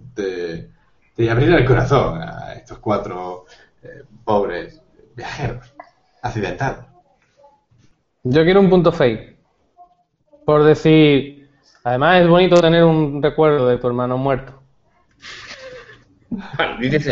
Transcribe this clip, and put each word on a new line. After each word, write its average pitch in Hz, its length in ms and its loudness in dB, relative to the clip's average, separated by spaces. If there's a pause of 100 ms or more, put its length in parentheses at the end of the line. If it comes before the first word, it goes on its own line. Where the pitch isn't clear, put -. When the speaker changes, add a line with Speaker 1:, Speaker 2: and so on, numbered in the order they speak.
(140)
Speaker 1:
te, 90 560 -10 (480)
de 113 120 0
abrir 123 220 0
el 147 140 2
corazón 120 560 0
a - 320 -14
estos - 260 -20
cuatro, 90 640 -8 (380)
eh, - 200 -20 (200)
pobres 95 580 -4 (340)
viajeros - 580 -12 (480)
accidentados. 123 640 -8 (1400)
Speaker 2:
Yo 139 200 2
quiero 185 160 4
un 196 100 4
punto 175 220 4
fake. 123 460 -2 (1080)
Por 151 180 2
decir, 151 840 4 (340)
además 147 380 2
es 170 60 4
bonito 175 340 4
tener 165 220 4
un 156 380 0
recuerdo 147 460 0
de 123 100 0
tu 123 100 -4
hermano 123 300 -4
muerto. 135 440 -4 (2000)
Speaker 3:
Vale, 131 320 -4
dices 147 220 -2